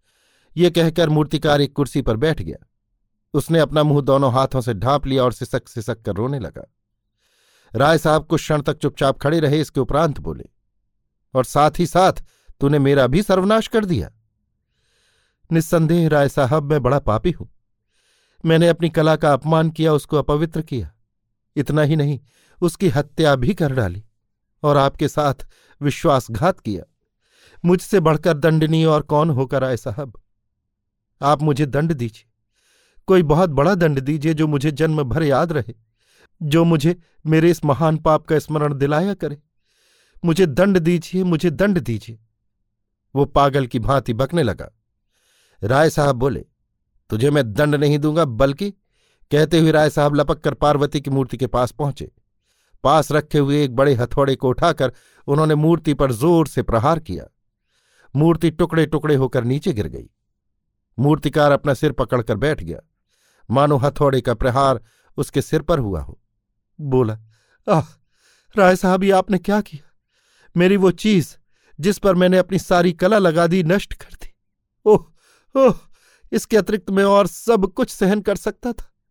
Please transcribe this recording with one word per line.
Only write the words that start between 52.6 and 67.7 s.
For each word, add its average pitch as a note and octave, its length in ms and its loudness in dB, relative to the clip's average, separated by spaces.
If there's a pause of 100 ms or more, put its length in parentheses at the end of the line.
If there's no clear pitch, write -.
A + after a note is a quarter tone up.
पास C#3+ 280 2
रखे D3+ 260 0
हुए C#3+ 260 0
एक B2 120 -4
बड़े C#3 180 4
हथौड़े C3 420 -2
को C3 120 -2
उठाकर C3+ 440 0 (340)
उन्होंने D#3 280 0
मूर्ति D#3 400 0
पर C3+ 180 0
जोर D#3 340 2
से B2+ 160 -6
प्रहार C#3 360 0
किया। E2 280 -12 (920)
मूर्ति D#3+ 340 2
टुकड़े D#3+ 360 0
टुकड़े D3+ 280 -2
होकर C3 300 0
नीचे C#3+ 280 -2
गिर G2+ 160 -6
गई। - 220 -16 (880)
मूर्तिकार D3 540 2
अपना C#3 220 0
सिर D3+ 180 -2
पकड़कर A#2+ 440 -4
बैठ C3+ 260 -4
गया, E2 180 -12 (720)
मानो C#3+ 260 2
हथौड़े C3+ 440 0
का A#2+ 140 -2
प्रहार C3 480 0 (340)
उसके C#3+ 260 -4
सिर D#3 200 -2
पर E3+ 160 0
हुआ G2 220 -4
हो। - 200 -16 (600)
बोला, B2+ 380 0 (500)
"आह, D#3+ 160 2 (720)